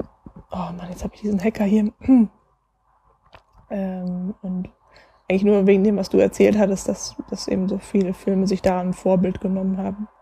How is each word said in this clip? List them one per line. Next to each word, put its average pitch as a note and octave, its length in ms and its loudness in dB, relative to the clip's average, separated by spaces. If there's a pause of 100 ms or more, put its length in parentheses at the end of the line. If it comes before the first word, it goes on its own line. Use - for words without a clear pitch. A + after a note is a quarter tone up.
(520)
oh - 40 -10 (200)
Mann, F3 140 -12
jetzt - 140 -12
hab G3 100 -8
ich - 80 -20
diesen G#3 220 -2
Hacker A3 220 0
hier. G#3 340 2
<clears throat> A#3 300 6 (1400)
Ähm, F#3 680 -6
und F#3 260 -6 (640)
eigentlich F#3+ 160 2
nur G3+ 200 4
wegen G3 200 4
dem, G#3+ 100 2
was F#3+ 140 -4
du F#3+ 80 2
erzählt G3 400 4
hattest, G3 320 0
dass, - 260 -8 (140)
dass - 180 -8
eben F#3+ 220 -2
so G3 80 -4
viele F#3+ 360 -2
Filme F#3+ 340 0
sich G3 140 0
da F3+ 200 0
ein F3+ 120 -2
Vorbild F#3+ 460 0
genommen F#3+ 380 -2
haben. G3 320 -6 (120)